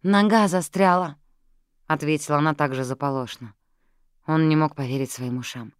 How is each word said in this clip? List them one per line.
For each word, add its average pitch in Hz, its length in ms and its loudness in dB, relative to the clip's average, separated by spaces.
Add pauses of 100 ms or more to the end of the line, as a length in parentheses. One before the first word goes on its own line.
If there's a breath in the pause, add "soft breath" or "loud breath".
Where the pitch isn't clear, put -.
«Нога 202 460 4
застряла», — 180 680 0 (680)
ответила 151 520 0
она 151 160 2
также 131 300 -2
заполошно. 127 680 -6 (720)
Он 160 220 2
не 156 80 4
мог 151 200 0
поверить 135 340 -4
своим 127 280 -8
ушам. 117 420 -12